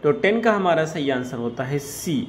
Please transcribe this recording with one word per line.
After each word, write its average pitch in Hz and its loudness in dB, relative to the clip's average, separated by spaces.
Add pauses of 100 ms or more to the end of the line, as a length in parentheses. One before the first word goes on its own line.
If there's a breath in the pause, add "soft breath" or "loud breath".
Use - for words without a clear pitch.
तो 151 4
टेन 208 2
का 226 4
हमारा 175 2
सही 156 -2
आंसर 127 -2
होता 117 -4
है 139 -2
सी 143 -4